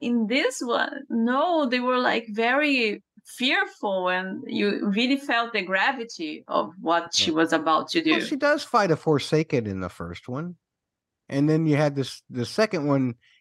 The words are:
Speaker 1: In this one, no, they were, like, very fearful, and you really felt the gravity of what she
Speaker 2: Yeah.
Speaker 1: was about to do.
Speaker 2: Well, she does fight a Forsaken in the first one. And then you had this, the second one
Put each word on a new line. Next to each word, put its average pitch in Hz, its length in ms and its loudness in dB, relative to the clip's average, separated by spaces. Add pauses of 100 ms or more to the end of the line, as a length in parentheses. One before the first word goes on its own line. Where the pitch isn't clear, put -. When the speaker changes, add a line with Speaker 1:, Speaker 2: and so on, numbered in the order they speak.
Speaker 1:
In 233 260 0
this 302 340 0
one, - 500 -4
no, 277 580 2
they 247 120 0
were, 254 180 0
like, 226 320 0
very 233 720 0 (240)
fearful, 240 840 -2
and 185 380 -4
you 208 420 -2
really 247 300 2
felt 233 340 -2
the 214 100 -2
gravity 196 880 -2
of - 320 0
what 165 340 0
she - 160 2
Speaker 2:
Yeah. 156 60 0
Speaker 1:
was 160 160 4
about 156 380 2
to 165 120 0
do. 160 100 2
Speaker 2:
Well, - 80 2
she - 160 -4
does 294 280 2
fight 202 260 2
a 151 60 4
Forsaken 151 680 0
in 98 140 -4
the 90 100 -4
first 85 380 -12
one. 160 280 -8 (720)
And 143 200 0
then 160 180 4
you 147 100 4
had 147 180 2
this, 135 360 -6
the 120 160 -4
second 185 400 0
one 131 280 2 (260)